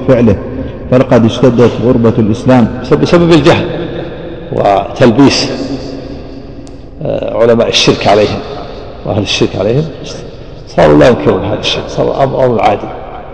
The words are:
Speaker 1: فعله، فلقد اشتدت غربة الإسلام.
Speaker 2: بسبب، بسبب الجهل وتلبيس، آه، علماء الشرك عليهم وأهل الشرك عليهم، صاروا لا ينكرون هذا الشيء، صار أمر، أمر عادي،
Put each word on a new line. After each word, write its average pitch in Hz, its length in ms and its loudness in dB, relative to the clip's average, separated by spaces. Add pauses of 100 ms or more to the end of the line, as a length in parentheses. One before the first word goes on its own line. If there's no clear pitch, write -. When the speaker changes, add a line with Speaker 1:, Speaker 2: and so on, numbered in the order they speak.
Speaker 1:
فعله، 117 280 4 (560)
فلقد 123 340 4
اشتدت 117 460 4 (140)
غربة 117 320 2
الإسلام. 113 500 2 (140)
Speaker 2:
بسبب، - 200 2
بسبب 170 300 4
الجهل 165 340 4 (880)
وتلبيس، 110 1000 2 (1500)
آه، 110 340 -4
علماء 113 300 4
الشرك - 400 0
عليهم 101 320 2 (680)
وأهل 101 160 -2
الشرك 101 380 -2
عليهم، 120 240 0 (840)
صاروا 151 300 4
لا 143 120 6
ينكرون 101 360 0
هذا 107 140 -4
الشيء، - 280 -4
صار 131 360 -2
أمر، 131 220 0
أمر 113 160 2
عادي، - 260 0 (460)